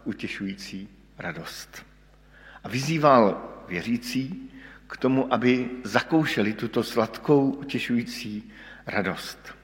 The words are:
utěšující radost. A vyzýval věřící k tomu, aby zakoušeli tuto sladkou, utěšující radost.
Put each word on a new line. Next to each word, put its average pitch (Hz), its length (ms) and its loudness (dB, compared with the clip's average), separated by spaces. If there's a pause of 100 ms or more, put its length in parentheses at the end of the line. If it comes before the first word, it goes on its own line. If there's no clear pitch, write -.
utěšující 98 840 -10 (280)
radost. - 680 -8 (760)
A - 60 -8
vyzýval 135 800 6 (180)
věřící 117 800 -4 (380)
k - 100 -12
tomu, 131 360 2
aby 123 360 2 (140)
zakoušeli 117 720 0
tuto 117 300 -2
sladkou, 139 680 2
utěšující 117 1000 -6 (340)
radost. - 800 -6